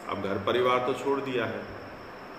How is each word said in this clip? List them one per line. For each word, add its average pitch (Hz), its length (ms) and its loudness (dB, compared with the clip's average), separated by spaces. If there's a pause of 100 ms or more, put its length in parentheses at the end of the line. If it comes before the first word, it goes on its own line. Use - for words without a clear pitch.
अब 98 140 -2
घर 98 160 0
परिवार 123 400 4
तो 127 160 2
छोड़ 135 260 2
दिया 123 260 0
है, 107 160 -4 (760)